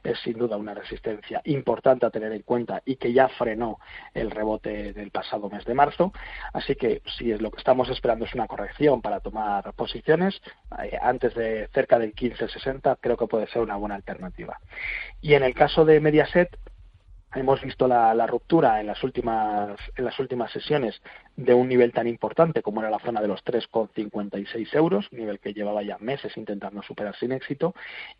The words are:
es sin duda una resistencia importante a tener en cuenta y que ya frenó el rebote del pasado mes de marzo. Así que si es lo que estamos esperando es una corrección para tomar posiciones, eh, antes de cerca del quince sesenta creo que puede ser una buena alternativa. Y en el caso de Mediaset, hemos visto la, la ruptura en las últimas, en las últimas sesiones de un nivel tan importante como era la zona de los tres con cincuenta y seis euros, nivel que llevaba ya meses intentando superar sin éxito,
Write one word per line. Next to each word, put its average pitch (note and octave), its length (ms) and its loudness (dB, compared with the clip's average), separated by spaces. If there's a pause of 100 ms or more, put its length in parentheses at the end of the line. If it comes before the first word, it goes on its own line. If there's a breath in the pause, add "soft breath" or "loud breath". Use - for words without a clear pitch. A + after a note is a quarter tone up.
es - 160 -4
sin A#2 180 -6
duda A2+ 200 -2
una G#2 180 -8
resistencia - 720 -8
importante B2+ 600 2
a A2 40 2
tener A2 220 -4
en G#2+ 100 -6
cuenta A#2 420 -2
y C3 120 -4
que A#2+ 160 -2
ya C3 160 6
frenó A2+ 500 -4 (360 loud breath)
el A2 180 -4
rebote G#2+ 640 -4
del G#2 180 -12
pasado G#2+ 360 -6
mes G2+ 160 -12
de A#2 100 -2
marzo. C#3+ 380 2 (400 loud breath)
Así - 220 -2
que - 280 0 (160)
si A#2+ 120 -2
es G#2+ 100 -2
lo G#2+ 120 -4
que - 60 -16
estamos B2+ 300 4
esperando A#2+ 360 0
es - 100 -8
una A2+ 140 -4
corrección B2+ 520 2
para G#2 200 -4
tomar G#2 540 -4
posiciones, D#3 680 0 (400 loud breath)
eh, - 180 -6
antes B2 360 0
de A2+ 320 -4
cerca B2+ 320 4
del G#2+ 140 -4
quince A#2 340 -4
sesenta C3+ 520 -2
creo A#2+ 160 0
que A2 120 -2
puede G#2+ 180 -2
ser A#2 160 -2
una G#2 140 -4
buena G#2 180 -6
alternativa. F#2 640 -12 (640 loud breath)
Y D3 140 4
en C#3 80 8
el B2+ 120 2
caso D3+ 300 4
de D#3 160 8
Mediaset, D3+ 560 4 (760)
hemos C3 260 2
visto C3 260 0
la, A#2 280 6
la A#2 120 4
ruptura A#2 540 4
en G#2 60 -6
las G#2 160 -6
últimas, G#2+ 760 -2 (180)
en C3 80 -4
las A#2 140 -6
últimas B2+ 320 -4
sesiones C3+ 520 -2 (340 loud breath)
de B2 160 4
un B2 160 8
nivel B2 240 6
tan A#2 140 0
importante A#2 560 2
como G#2+ 180 -2
era A2 100 -2
la G#2 100 0
zona A#2+ 200 -2
de G#2+ 60 0
los F#2+ 160 -2
tres A#2+ 240 -2
con A2 220 0
cincuenta G#2 500 -6
y G2+ 80 -6
seis A2+ 260 -8
euros, E3+ 400 2
nivel G#2+ 280 -6
que - 120 -8
llevaba G#2 300 -4
ya G2+ 160 -8
meses A#2 380 -6
intentando G#2 460 -8
superar - 340 -8
sin B2 160 -4
éxito, D3+ 420 -4 (460 loud breath)